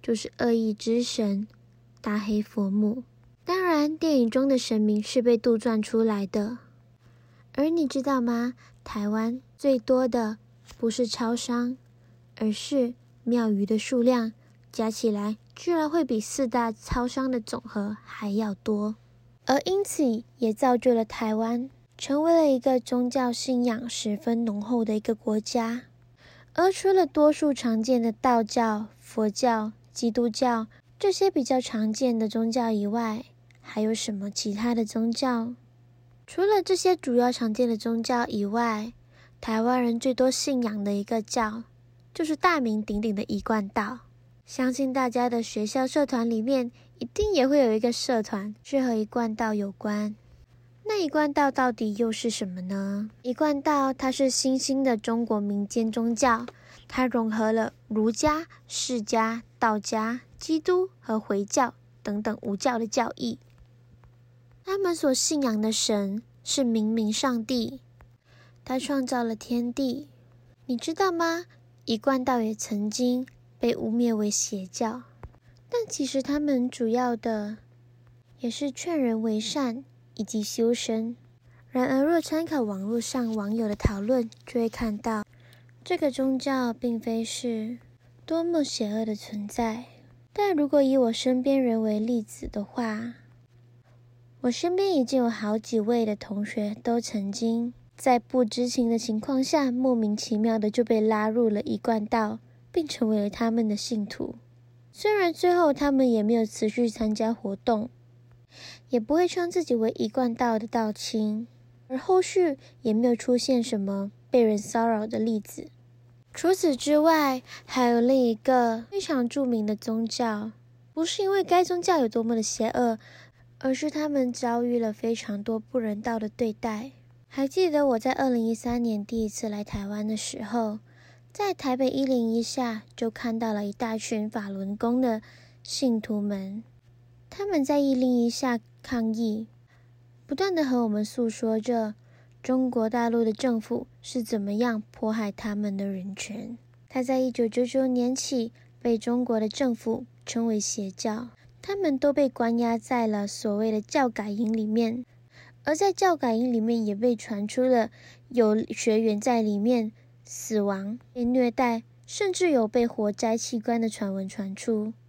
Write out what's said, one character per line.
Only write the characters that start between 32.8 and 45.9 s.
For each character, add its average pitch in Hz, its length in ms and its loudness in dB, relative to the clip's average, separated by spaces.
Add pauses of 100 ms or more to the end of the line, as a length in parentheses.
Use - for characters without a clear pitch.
外， 226 380 -4 (360)
还 - 200 -6
有 220 120 0
什 220 180 -6
么 202 180 -6
其 208 240 -4
他 233 220 0
的 233 80 0
宗 226 280 0
教？ 240 420 -2 (720)
除 - 160 -4
了 403 220 4
这 381 120 2
些 370 200 4
主 254 200 -2
要 240 160 4
常 226 220 -2
见 247 140 2
的 233 80 2
宗 226 260 -2
教 240 260 0
以 202 180 -2
外， 226 480 -2 (480)
台 220 200 0
湾 247 220 2
人 233 160 0
最 262 140 0
多 262 180 4
信 254 320 0
仰 208 200 -4
的 202 100 0
一 202 100 -2
个 226 180 -2
教， 220 420 -4 (500)
就 349 100 -4
是 311 120 0
大 339 260 2
名 214 200 0
鼎 208 200 -4
鼎 220 120 -2
的 196 100 -4
一 202 180 -4
贯 214 260 0
道。 220 320 -4 (460)
相 262 260 -2
信 262 220 -2
大 254 160 2
家 247 200 0
的 233 120 0
学 214 240 -4
校 262 220 0
社 294 180 2